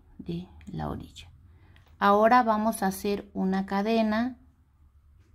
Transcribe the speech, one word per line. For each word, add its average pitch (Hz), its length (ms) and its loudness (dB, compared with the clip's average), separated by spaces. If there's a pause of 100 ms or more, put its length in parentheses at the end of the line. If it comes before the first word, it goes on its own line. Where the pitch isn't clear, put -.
(180)
de 170 300 -10 (180)
la 156 240 -8
orilla. - 420 -14 (640)
Ahora 220 460 4
vamos 220 400 -2
a 190 40 2
hacer 202 460 -4
una 190 320 -2
cadena 220 720 0 (960)